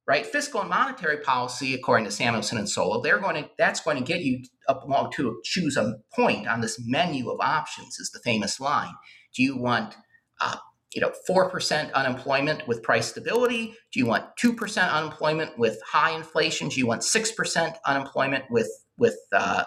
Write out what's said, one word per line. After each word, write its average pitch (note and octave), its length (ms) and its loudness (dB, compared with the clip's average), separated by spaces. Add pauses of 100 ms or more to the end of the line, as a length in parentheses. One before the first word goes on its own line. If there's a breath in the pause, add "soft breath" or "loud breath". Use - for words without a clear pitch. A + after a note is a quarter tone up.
right? C#3+ 180 4
Fiscal C#4 360 -2
and F3 80 -4
monetary F#3+ 480 0
policy, C3 560 0
according A#2+ 320 2
to G2 60 -6
Samuelson A#2 460 0
and G#2 100 -2
Solow, G2+ 360 0
they're F#3 160 4
going E3 240 -2
to, - 140 -16
that's F#3+ 240 2
going D3+ 160 0
to B2+ 60 -2
get F3+ 180 -2
you B2+ 220 -2 (240)
up C3+ 160 0
along B2 320 0
to B2+ 280 -2
choose D3 340 -2
a A2+ 220 0 (140)
point D3+ 340 0
on A#2 140 0
this A2 220 -4
menu C3 460 0
of - 100 -4
options - 600 -4
is F#2 120 -8
the - 80 -18
famous A2 400 -2
line. B2+ 340 -2 (420 loud breath)
Do B2+ 80 2
you C3+ 140 2
want, A#2+ 380 0 (460 soft breath)
uh, - 160 -2 (360)
you D3+ 80 -2
know, D#3 100 2 (160)
four F3+ 220 4
percent D#3 440 -2
unemployment C3+ 720 0
with A#2 140 -2
price A#2 260 2
stability? A3+ 680 -2 (180 loud breath)
Do - 60 -2
you B2 60 4
want G#2+ 300 0
two A#3+ 180 4
percent F#3+ 380 0
unemployment D#3 680 -2
with A2 260 2
high D#3+ 260 2
inflation? D#3+ 580 -2
Do C3 80 -6
you B2+ 100 2
want A2+ 160 0
six - 280 0
percent E3 540 0
unemployment C#3 640 0
with, A2+ 200 2 (280)
with, A2+ 200 4 (140)
uh, G2 360 2